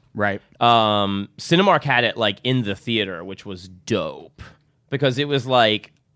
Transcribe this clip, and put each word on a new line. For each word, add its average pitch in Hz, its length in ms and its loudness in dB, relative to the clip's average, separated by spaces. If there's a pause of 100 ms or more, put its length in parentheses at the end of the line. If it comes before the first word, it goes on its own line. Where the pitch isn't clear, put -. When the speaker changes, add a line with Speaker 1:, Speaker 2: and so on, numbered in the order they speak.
(140)
Speaker 1:
Right. 101 260 -2 (200)
Speaker 2:
Um, 104 680 2 (100)
Cinemark 180 460 2
had 123 200 2
it, 110 120 -2
like, 104 280 -2
in 127 180 0
the 101 120 -4
theater, 95 500 -4
which 95 220 -14
was 95 220 -14
dope. 85 720 -6 (480)
Because 131 300 -2
it 147 100 -2
was, 135 180 -2
like, 113 460 2 (240)